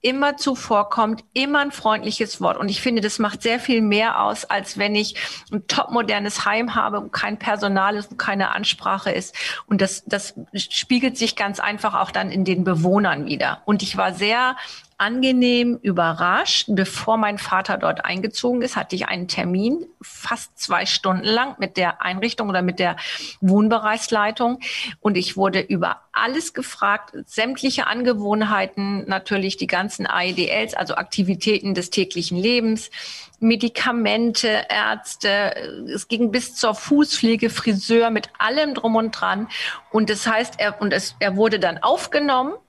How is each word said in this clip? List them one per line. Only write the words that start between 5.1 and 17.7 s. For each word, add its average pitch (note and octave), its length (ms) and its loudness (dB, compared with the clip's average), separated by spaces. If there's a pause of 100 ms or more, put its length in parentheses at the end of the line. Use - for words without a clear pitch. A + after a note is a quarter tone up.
ein G#3+ 160 -4
topmodernes G#3 760 0
Heim A3 300 0
habe, G#3 300 0
wo - 40 -14
kein G#3+ 300 -4
Personal G3+ 560 2
ist, G#3 160 -6
wo - 60 -16
keine G3 340 0
Ansprache G3 640 -2
ist. - 200 -4 (340)
Und G3 140 2
das, F#3+ 260 0
das - 280 -4 (200)
spiegelt B3 600 0
sich A3+ 200 -2
ganz G3+ 240 -4
einfach G#3 340 -2
auch - 160 0
dann F#3+ 220 -2
in F#3+ 120 0
den F3+ 200 2
Bewohnern F3 600 2
wider. C#3 380 -2
Und G#3 200 2
ich F#3+ 120 -6
war F#3+ 160 0
sehr A#3 440 2 (420)
angenehm A#3+ 840 4
überrascht. F3 880 2
Bevor G3+ 480 2
mein G#3 220 0
Vater F#3+ 380 0